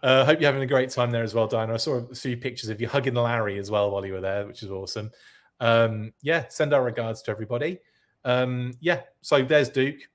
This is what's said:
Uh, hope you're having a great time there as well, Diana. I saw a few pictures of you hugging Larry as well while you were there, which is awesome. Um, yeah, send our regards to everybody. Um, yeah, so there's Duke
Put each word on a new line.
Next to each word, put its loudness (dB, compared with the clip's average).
Uh, 6
hope 4
you're 4
having 0
a -2
great 2
time 0
there 0
as -6
well, 2
Diana. -2
I -4
saw -2
a -6
few -6
pictures -8
of -6
you -2
hugging 0
Larry 0
as -8
well 2
while -4
you -8
were -6
there, -4
which -16
is -12
awesome. -8
Um, 2
yeah, 0
send 0
our 4
regards -4
to -6
everybody. -4
Um, 0
yeah, 0
so 4
there's 4
Duke 0